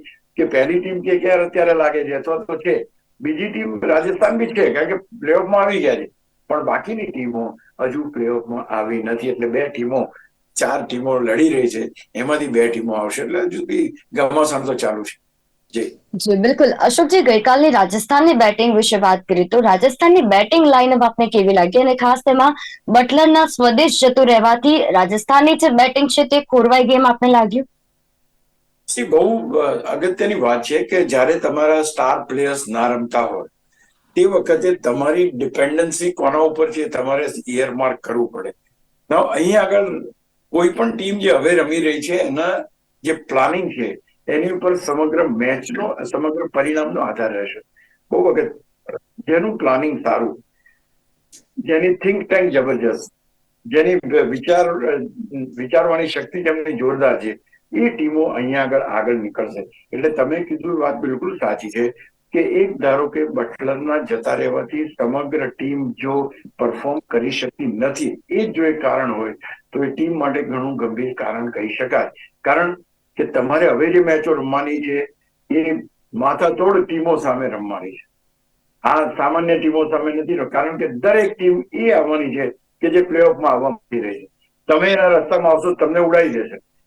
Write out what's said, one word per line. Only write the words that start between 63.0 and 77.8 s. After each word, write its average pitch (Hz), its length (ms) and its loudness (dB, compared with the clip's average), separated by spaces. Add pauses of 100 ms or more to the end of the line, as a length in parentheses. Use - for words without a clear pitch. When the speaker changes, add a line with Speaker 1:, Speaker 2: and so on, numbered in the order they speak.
Speaker 1:
કે 151 160 -4
બટલરના 135 760 -4
જતા 113 360 -4
રહેવાથી 131 520 -4 (120)
સમગ્ર 139 500 -2
ટીમ 135 440 -6
જો 139 400 -4 (260)
પરફોર્મ 120 400 -4
કરી 135 320 -4
શકતી 131 360 -6
નથી, 123 640 -4
એ 214 180 0
જ - 60 -8
જો 165 120 -2
એક 156 180 0
કારણ 131 300 -2
હોય, 110 200 -6 (400)
તો 139 120 -2
એ 135 60 -4
ટીમ 160 280 -4
માટે 143 240 -2
ઘણું 131 340 -6
ગંભીર 117 380 -6
કારણ 117 360 -6
કહી 110 180 -8
શકાય. 123 420 -2 (340)
કારણ 170 300 0 (420)
કે 151 80 -2
તમારે 143 440 0
હવે 143 240 2
જે 180 80 6
મેચો 160 320 2
રમવાની 143 500 -2
છે, 143 260 -4 (460)
એ 160 180 0 (420)
માથાતોડ 170 720 0
ટીમો 165 300 -2
સામે 131 320 -2
રમવાની 101 440 -10